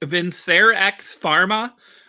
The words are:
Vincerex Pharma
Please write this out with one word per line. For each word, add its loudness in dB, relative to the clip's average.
Vincerex 0
Pharma 0